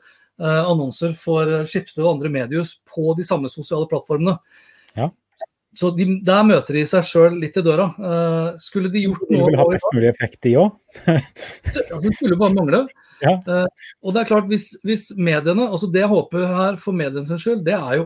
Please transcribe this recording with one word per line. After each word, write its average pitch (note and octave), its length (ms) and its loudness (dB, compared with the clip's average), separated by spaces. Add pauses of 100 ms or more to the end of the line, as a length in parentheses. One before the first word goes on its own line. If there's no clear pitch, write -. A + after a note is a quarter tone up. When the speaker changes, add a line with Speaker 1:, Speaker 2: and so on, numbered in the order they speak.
(400)
Speaker 1:
eh, D#3+ 240 0
annonser E3 500 -2
for, D#3+ 280 -2
eh, D#3 220 0
Schibsted D#3+ 400 -4
og E3+ 120 2
andre C#3+ 140 -4
mediehus C#3+ 540 -4
på D#3+ 320 -2
de F3+ 60 -4
samme D#3 260 -2
sosiale D#3 400 -6
plattformene. D#3+ 520 -2 (560)
Speaker 2:
Ja. C#3 140 -2 (680)
Speaker 1:
Så F3 200 -2
de, F#3+ 280 0
der F#3+ 180 4
møter F3+ 300 4
de D3+ 120 0
seg E3+ 200 2
selv E3+ 360 4
litt D#3 160 -6
i F#3+ 60 2
døra. E3 340 2
Eh, E3+ 640 -2
skulle F#3+ 320 -4
de G3 160 -2
gjort F#3+ 220 -2
Speaker 2:
De G#3 80 4
vil - 20 4
Speaker 1:
noe F3 180 4
Speaker 2:
ha C#3+ 60 4
Speaker 1:
nå E3+ 80 4
i F#3 40 2
Speaker 2:
best G3 180 -2
Speaker 1:
dag? B2 80 2
Speaker 2:
mulig A#2 100 6
effekt, - 300 -4
de A#2+ 140 2
også. F#3+ 180 4 (340)
<laughs> - 840 -4
Speaker 1:
Ja, E3 100 -8
det G#3 140 0
skulle G3 220 0
bare G3 180 2
mangle. F#3+ 340 2 (320)
Speaker 2:
Ja. D3 140 4 (140)
Speaker 1:
Eh, F3+ 180 0 (380)
og F#3+ 100 -4
det A3+ 80 2
er - 80 -4
klart, G#3+ 180 2
hvis, G#3 360 -4
hvis G#3+ 320 -4
mediene, E3+ 520 0
altså F#3+ 220 -4
det F#3 120 2
jeg G#3 60 2
håper F3+ 380 0
her F#3 300 -2
for G3 160 -6
mediene C#3+ 340 -4
sin E3 100 -4
skyld, G#3+ 280 -2
det F3 100 0
er C#3 220 -2
jo E3 100 0